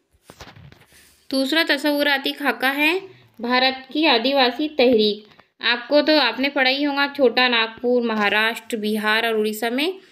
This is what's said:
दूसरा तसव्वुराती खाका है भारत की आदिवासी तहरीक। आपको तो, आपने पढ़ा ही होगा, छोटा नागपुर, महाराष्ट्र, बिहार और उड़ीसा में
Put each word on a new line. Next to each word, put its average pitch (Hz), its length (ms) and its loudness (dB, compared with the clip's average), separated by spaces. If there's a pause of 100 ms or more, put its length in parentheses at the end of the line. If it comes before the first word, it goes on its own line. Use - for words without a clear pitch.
(1300)
दूसरा 269 360 0
तसव्वुराती 285 680 0
खाका 269 380 -2
है 302 260 0 (420)
भारत 254 540 0
की 302 140 0
आदिवासी 262 640 0
तहरीक। 214 580 2 (360)
आपको 247 380 2
तो, 311 160 4
आपने 254 320 0
पढ़ा 269 200 0
ही 277 140 -2
होगा, 285 240 0
छोटा 254 400 2
नागपुर, 240 560 0
महाराष्ट्र, 220 760 -2
बिहार 214 500 -2
और 226 80 -2
उड़ीसा 214 340 -2
में 302 300 -4 (120)